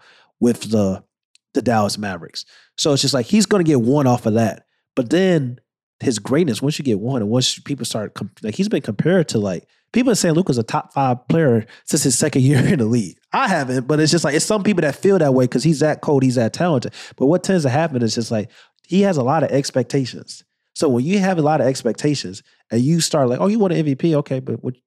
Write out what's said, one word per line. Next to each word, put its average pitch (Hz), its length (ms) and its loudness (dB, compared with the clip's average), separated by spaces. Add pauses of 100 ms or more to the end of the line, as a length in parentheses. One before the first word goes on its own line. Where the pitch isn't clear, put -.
(400)
with 113 320 0
the, 98 320 0 (500)
the 131 80 -2
Dallas 110 360 0
Mavericks. 95 480 -10 (320)
So 151 160 0
it's 135 80 0
just 135 120 0
like, 127 120 0
he's 214 200 2
gonna 202 180 2
get 151 180 2
one 131 260 2
off 123 180 2
of 107 100 2
that. 113 300 0 (300)
But 123 140 -2
then 156 500 2 (420)
his 113 180 -2
greatness, 117 420 0
once 147 160 -2
you 147 80 -10
get 110 140 0
one, 120 220 -4
and 104 100 -2
once 127 280 0
people 131 260 -8
start, 107 280 -8
comp-, - 300 -12
like, 107 120 -6
he's 202 140 -2
been 160 120 -2
compared 160 480 0
to, 113 100 -2
like, 95 280 -6 (260)
people 247 180 2
are 202 40 2
saying 170 200 0
Luka's 156 220 0
a 117 60 -2
top - 300 -6
five 131 360 -2
player 131 360 2 (200)
since 151 180 -2
his 135 140 0
second 147 240 0
<laughs> 131 80 4
year 147 100 4
in 143 200 2
the 113 60 2
league. 107 320 -2 (140)
I 247 160 0
haven't, 131 400 -2
but 151 140 0
it's 156 100 2
just 170 140 2
like, 143 100 0
it's 156 100 0
some 214 180 0
people 190 180 0
that 147 140 0
feel 196 240 2
that 143 140 4
way 127 140 4
'cause 123 160 -2
he's 151 160 2
that 151 220 0
cold, 139 220 2
he's 127 120 2
that 113 180 2
talented. 147 400 -2 (220)
But 131 120 2
what 180 160 2
tends 185 200 0
to 135 60 2
happen 143 320 0
is 110 140 -2
just 117 160 -6
like, 107 200 -4 (340)
he 185 160 0
has 196 160 2
a 131 60 0
lot 143 200 2
of - 80 -2
expectations. 131 920 -4 (300)
So 160 160 0
when 123 160 2
you 196 140 0
have 190 180 0
a 156 40 0
lot 147 200 2
of 117 60 2
expectations 127 760 -4 (260)
and 117 120 0
you 160 180 2
start 143 300 0
like, 123 100 -2
"Oh, 185 80 0
you 214 120 0
won 190 120 2
an 156 60 0
M 156 80 -2
V 139 100 0
P, 165 220 0
okay, 139 240 -4
but 127 200 -8
what, 131 140 -8 (120)